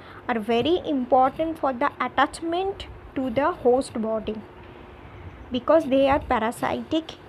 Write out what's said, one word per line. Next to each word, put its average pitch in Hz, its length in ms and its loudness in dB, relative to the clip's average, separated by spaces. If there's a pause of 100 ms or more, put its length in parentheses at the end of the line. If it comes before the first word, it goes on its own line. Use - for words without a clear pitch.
(280)
are 233 100 0
very 233 480 2
important 277 720 2
for 269 140 0
the 262 260 0
attachment 330 880 -2 (280)
to 262 160 -2
the 277 220 2
host 269 500 2
body 220 320 -4 (1160)
because 294 360 4
they 269 240 4
are 285 80 4
parasitic 247 960 -2 (140)